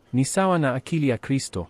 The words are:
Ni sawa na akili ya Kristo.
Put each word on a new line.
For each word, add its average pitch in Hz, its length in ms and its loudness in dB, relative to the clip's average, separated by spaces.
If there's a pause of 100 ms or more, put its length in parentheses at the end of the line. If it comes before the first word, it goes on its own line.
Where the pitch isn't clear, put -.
(120)
Ni 127 120 2
sawa 190 340 2
na 135 160 2
akili 143 340 -2
ya 117 100 2
Kristo. 127 520 -4